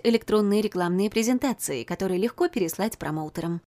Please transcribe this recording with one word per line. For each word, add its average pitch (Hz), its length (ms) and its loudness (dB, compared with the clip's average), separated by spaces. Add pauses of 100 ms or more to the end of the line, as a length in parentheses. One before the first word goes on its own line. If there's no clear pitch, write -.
электронные 214 600 4
рекламные 185 480 0
презентации, 226 760 0
которые 185 340 -2
легко 240 300 0
переслать 202 500 -2
промоутерам. 160 720 -4